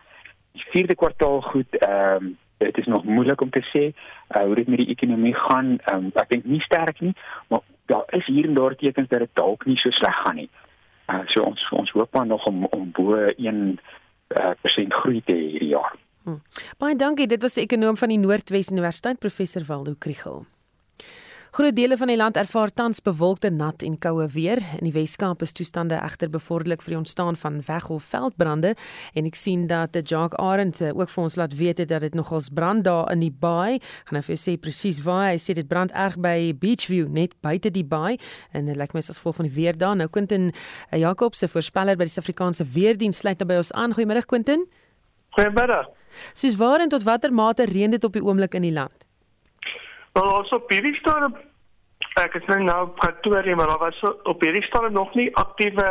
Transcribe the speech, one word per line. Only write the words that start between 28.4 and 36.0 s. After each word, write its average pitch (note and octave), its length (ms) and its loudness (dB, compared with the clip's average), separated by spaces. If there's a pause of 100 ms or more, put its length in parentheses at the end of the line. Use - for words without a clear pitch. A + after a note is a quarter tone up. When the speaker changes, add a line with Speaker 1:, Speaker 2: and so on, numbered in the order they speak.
Speaker 2:
En D#3 80 -2
ek D#3+ 80 -6
sien F3+ 320 -2
dat, E3 300 -2
eh, E3 60 0
Jacques D#3+ 360 -2
Arend, F#3+ 420 0
eh, D3+ 140 -2
ook F3 160 -2
vir F3+ 120 -4
ons D#3+ 140 -4
laat D#3 200 -4
weet E3+ 220 0
het E3+ 100 -2
dat D#3+ 120 0
dit D3+ 140 -4
nogals D#3+ 340 -4
brand F3 360 0
daar F3 260 2
in E3+ 100 0
die E3 120 0
baai. F3 480 0
Gaan - 380 -10
nou C#3+ 40 -4
vir - 140 -6
jou - 60 -10 (140)
sê E3 40 -16
presies D3+ 420 -4
waar. F#3 280 0
Hy E3+ 80 0
sê F3+ 160 -4
dit D#3 140 -4
brand F3+ 220 0
erg F#3+ 260 -2